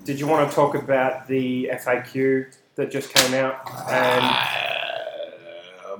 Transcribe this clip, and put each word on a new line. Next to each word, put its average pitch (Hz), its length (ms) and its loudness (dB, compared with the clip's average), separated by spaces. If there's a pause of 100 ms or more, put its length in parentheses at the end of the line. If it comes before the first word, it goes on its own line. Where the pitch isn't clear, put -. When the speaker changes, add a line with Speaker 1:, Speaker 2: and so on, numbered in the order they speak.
Speaker 1:
did 139 160 -4
you 147 80 -2
wanna 147 240 4
talk 143 240 4
about 131 520 0
the 127 420 0
F 127 180 -6
A 123 140 2
Q 131 460 0 (280)
that 143 160 -2
just 135 220 -6
came 127 200 6
out? 131 280 0 (280)
And 127 360 2
Speaker 2:
Uh, 69 1700 -6